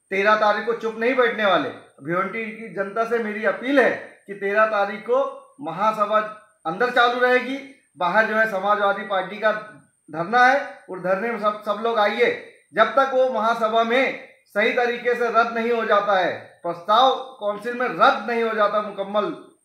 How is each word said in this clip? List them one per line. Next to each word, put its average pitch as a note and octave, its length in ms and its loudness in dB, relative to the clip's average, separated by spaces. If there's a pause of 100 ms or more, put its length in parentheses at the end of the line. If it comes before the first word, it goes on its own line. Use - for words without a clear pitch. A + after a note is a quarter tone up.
(100)
तेरह G3+ 260 2
तारीख G#3+ 300 2
को A#3 60 0
चुप A3 260 -6
नहीं A#3+ 160 0
बैठने A3 300 2
वाले। E3 240 2 (340)
भिवंडी F#3+ 420 -4
की A3 300 -12
जनता G3+ 300 -4
से A3+ 140 -2
मेरी G#3+ 260 -6
अपील B3 360 2
है G#3 100 4 (360)
कि G3 80 -12
तेरह G3+ 320 2
तारीख G#3+ 340 -2
को B3+ 600 -2
महासभा G#3 580 0 (480)
अंदर G3 240 0
चालू B3 300 2
रहेगी, B3+ 540 0 (240)
बाहर F#3 280 2
जो G#3+ 80 -4
है A3 160 2
समाजवादी G3+ 520 0
पार्टी G3 340 -4
का G#3 160 0 (580)
धरना G3 360 2
है, C#4 440 0
उस F#3 100 -10
धरने F#3+ 300 -2
में G#3+ 100 -6
सब, G#3 220 -2
सब G#3 200 -4
लोग A3+ 160 0
आइए। A3 540 0 (220)
जब G#3+ 100 4
तक C4 300 2
वो B3+ 160 2
महासभा A3+ 540 0
में A#3+ 440 0 (180)
सही A3 260 0
तरीके A#3+ 420 0
से A#3 140 -2
रद्द A#3 300 0
नहीं A3+ 140 0
हो A3+ 120 0
जाता G3+ 340 2
है, - 440 -4
प्रस्ताव G#3+ 520 2
काउंसिल G3+ 600 -6
में B3 140 -2
रद्द G#3+ 420 2
नहीं A#3 120 0
हो A3 120 -2
जाता G#3 280 0
मुकम्मल, G3 420 -4 (400)